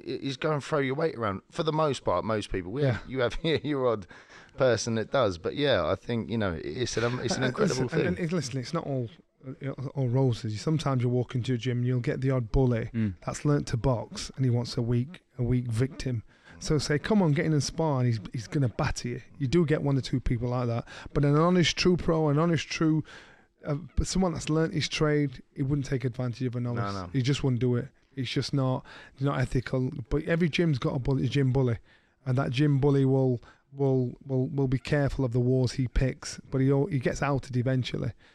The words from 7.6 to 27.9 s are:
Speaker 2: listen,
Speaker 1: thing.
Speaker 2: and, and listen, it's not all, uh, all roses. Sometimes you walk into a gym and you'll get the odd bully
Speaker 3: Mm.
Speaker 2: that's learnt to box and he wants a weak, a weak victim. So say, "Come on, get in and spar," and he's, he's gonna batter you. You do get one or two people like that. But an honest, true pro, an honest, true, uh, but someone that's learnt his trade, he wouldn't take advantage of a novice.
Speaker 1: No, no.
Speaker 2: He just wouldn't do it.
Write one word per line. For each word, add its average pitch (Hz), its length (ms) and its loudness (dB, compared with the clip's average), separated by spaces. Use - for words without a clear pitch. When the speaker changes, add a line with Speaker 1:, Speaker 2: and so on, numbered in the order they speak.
Speaker 2:
listen, 123 40 -4
Speaker 1:
thing. - 80 0
Speaker 2:
and, 175 120 -2
and 170 140 -4
listen, 147 260 -4
it's 123 160 -8
not 165 120 -4
all, 127 240 -4
uh, 135 80 -4
all 131 140 0
roses. 117 520 0
Sometimes 139 420 0
you 123 80 2
walk 123 240 -2
into 127 180 -2
a 120 60 0
gym 123 200 -2
and 120 80 0
you'll 127 140 0
get 139 220 -2
the 135 80 0
odd 123 200 0
bully 123 440 2
Speaker 3:
Mm. 107 200 0
Speaker 2:
that's - 200 -8
learnt 147 240 2
to - 80 -2
box - 600 -2
and 135 100 0
he 123 40 4
wants 117 280 -2
a 120 40 0
weak, 120 380 0
a 127 40 -2
weak 123 240 2
victim. 123 560 -2
So 156 180 2
say, 147 200 0
"Come 208 220 2
on, 160 120 4
get 165 120 2
in 160 80 2
and 143 100 4
spar," 151 360 0
and 123 80 2
he's, 113 140 2
he's 113 140 -8
gonna 135 240 0
batter - 380 -4
you. 123 120 -6
You 139 100 -2
do 165 180 4
get 151 160 2
one 139 160 2
or - 20 2
two 131 180 -2
people 123 300 0
like 123 200 -2
that. 117 180 -2
But 147 140 2
an 143 100 6
honest, 175 400 4
true 180 220 4
pro, 160 320 2
an 143 80 4
honest, 165 300 2
true, 156 360 2
uh, 147 80 -2
but 156 100 0
someone 185 260 0
that's 123 160 -6
learnt 160 240 2
his 156 160 -2
trade, 147 540 0
he 151 80 -4
wouldn't 139 240 0
take 127 180 -4
advantage 127 420 -4
of 120 100 -4
a 123 40 -4
novice. 104 340 -2
Speaker 1:
No, 95 80 -6
no. 90 100 -10
Speaker 2:
He 135 80 0
just 131 240 0
wouldn't 123 160 2
do 123 160 2
it. - 120 -4